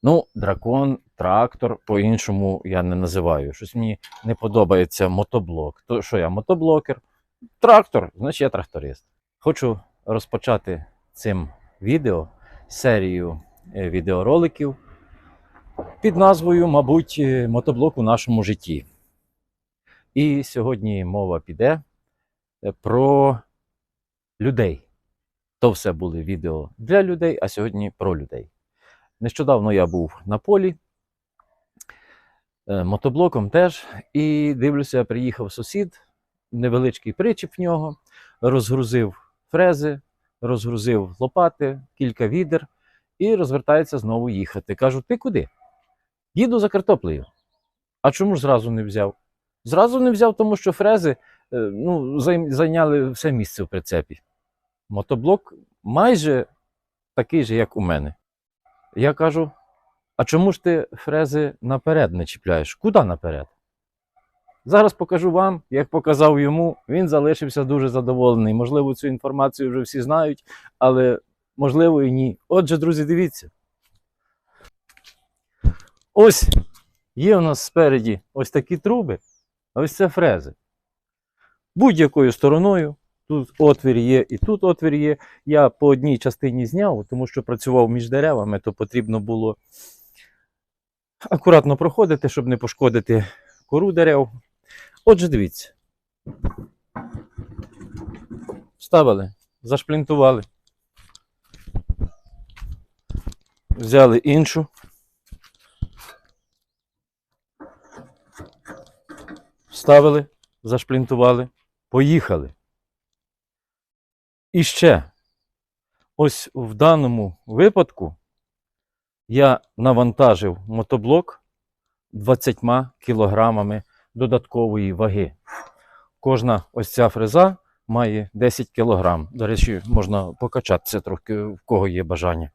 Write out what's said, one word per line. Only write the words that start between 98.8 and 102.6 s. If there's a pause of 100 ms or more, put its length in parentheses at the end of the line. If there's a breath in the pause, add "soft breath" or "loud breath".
зашплінтували. (3250)